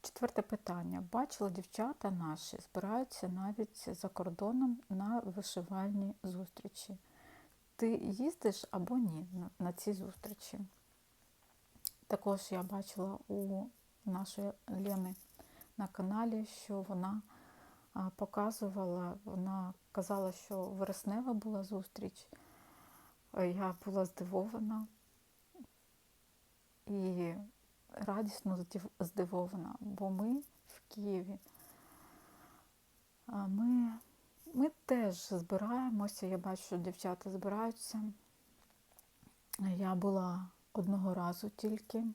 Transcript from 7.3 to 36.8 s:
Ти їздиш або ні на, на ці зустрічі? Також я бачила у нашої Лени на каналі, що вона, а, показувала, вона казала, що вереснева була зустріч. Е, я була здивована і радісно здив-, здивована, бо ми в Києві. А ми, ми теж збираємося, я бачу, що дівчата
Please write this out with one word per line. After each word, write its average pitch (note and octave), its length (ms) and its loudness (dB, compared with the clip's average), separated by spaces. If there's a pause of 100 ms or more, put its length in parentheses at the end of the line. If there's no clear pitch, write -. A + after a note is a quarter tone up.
Ти A3+ 200 6
їздиш A3 720 2
або F3+ 260 0
ні F3 360 2
на, F3+ 260 -4
на F3 140 0
ці G#3 200 -2
зустрічі? - 680 -8 (1500)
Також G3 460 2
я F#3 100 0
бачила G3 560 -4 (100)
у G3 360 -2 (400)
нашої G3 480 -2 (160)
Лени F#3+ 460 -2 (600)
на G3+ 100 0
каналі, A3 600 0
що - 360 -4
вона, F#3+ 400 0 (720)
а, F#3+ 220 0
показувала, G3 1080 0
вона F#3+ 500 -2 (180)
казала, G3 400 0
що F#3+ 320 -4
вереснева G3 680 0
була G#3 300 0
зустріч. F#3+ 640 -6 (1040)
Е, F#3 160 4
я F#3 240 0 (100)
була F#3+ 200 2
здивована G#3+ 840 0 (2000)
і F3+ 480 2 (580)
радісно G3+ 640 0
здив-, F3+ 340 -6 (100)
здивована, F3+ 800 0
бо G3 300 -2
ми G#3+ 280 2 (280)
в - 220 -20
Києві. G3 500 -2 (1900)
А G3+ 200 -2
ми, A#3 460 6 (600)
ми C#4 160 8 (160)
теж G#3+ 420 4
збираємося, G#3 960 2
я F#3 120 2
бачу, F#3 240 -2
що - 140 -2
дівчата F3+ 540 -2